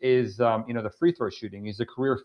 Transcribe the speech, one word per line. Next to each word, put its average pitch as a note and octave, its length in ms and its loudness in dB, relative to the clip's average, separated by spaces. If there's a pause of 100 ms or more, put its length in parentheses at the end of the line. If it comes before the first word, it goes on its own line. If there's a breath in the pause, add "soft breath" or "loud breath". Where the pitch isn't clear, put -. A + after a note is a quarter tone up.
is, B2 380 2
um, A2+ 280 4
you A#2+ 60 -6
know, A#2 80 -2
the G#2+ 80 -4
free E3+ 220 2
throw A#2 180 -4
shooting. G2+ 340 -12
He's G#2 160 -8
a A2+ 60 0
career C3 380 -2